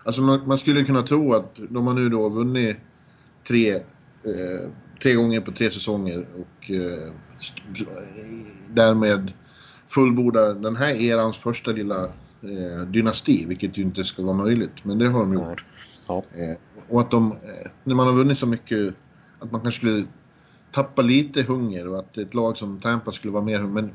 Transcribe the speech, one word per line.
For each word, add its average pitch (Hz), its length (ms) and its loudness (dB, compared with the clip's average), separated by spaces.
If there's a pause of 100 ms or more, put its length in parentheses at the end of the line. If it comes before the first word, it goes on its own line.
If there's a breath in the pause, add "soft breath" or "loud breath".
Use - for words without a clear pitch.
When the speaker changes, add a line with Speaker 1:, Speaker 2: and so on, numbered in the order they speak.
Speaker 1:
alltså 120 180 0
man, 135 240 4
man 135 120 2
skulle 143 260 2
kunna 135 180 4
tro 147 320 2
att 185 220 0 (140)
de 123 160 0
har 127 80 2
nu 123 140 2
då 110 200 2
vunnit 117 480 0 (720 soft breath)
tre, 113 260 4
eh, 92 920 -8 (340)
tre 127 120 6
gånger 117 260 4
på 95 120 -8
tre 110 180 0
säsonger 95 640 -4
och, - 360 -16
eh, 87 420 -6 (280)
st-, 101 440 -10 (880)
därmed 107 580 4 (560 soft breath)
fullbordar 120 680 4
den 110 220 -4
här 143 120 0 (120)
erans 113 360 2
första - 340 -4
lilla, 101 340 -2 (380)
eh, 90 440 -8
dynasti, 107 600 2
vilket 92 300 -4
ju 101 40 -2
inte 92 220 -2
ska - 180 -6
vara 95 140 0
möjligt, 104 480 0
men 101 140 -2
det 120 100 4
har 120 120 2
de 95 140 0
gjort. 87 120 0
Speaker 2:
Nej. 85 100 -10 (500 soft breath)
Ja. 90 160 -4 (120)
Speaker 1:
Eh, 85 220 -8 (320)
och 120 120 2
att 120 100 0
de, 113 220 4
eh, - 380 -16 (140)
när 131 100 0
man 127 120 4
har 127 80 4
vunnit 135 240 4
så 127 80 -2
mycket, 110 480 -2 (440 soft breath)
att 113 140 -12
man 113 80 -4
kanske 117 200 -4
skulle 107 240 0 (680 soft breath)
tappa 139 300 0
lite 135 400 2
hunger 110 460 -4
och 95 100 -6
att 95 200 -12
ett 101 160 -8
lag 113 220 0
som 98 240 -10
Tampa 113 320 -2
skulle 101 200 -8
vara 104 120 0
mer 107 140 0
hung-, 101 160 -4
men, 107 200 -2